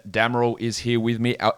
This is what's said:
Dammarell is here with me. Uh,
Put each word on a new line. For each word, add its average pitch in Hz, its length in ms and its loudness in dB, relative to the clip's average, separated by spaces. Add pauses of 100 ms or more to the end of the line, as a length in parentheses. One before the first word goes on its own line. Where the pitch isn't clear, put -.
Dammarell 117 520 0
is 113 180 -4
here 117 220 0
with 113 200 0
me. 120 180 0
Uh, 110 200 2